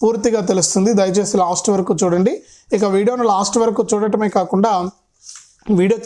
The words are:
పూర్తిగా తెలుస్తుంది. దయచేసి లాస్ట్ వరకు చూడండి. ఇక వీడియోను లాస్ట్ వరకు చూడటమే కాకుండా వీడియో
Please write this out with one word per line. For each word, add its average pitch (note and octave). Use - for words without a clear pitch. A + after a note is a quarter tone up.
పూర్తిగా A3+
తెలుస్తుంది. F#3+
దయచేసి G3
లాస్ట్ F3+
వరకు F#3+
చూడండి. F#3
ఇక G#3
వీడియోను G#3+
లాస్ట్ G3+
వరకు A3+
చూడటమే G#3
కాకుండా F#3+
వీడియో G3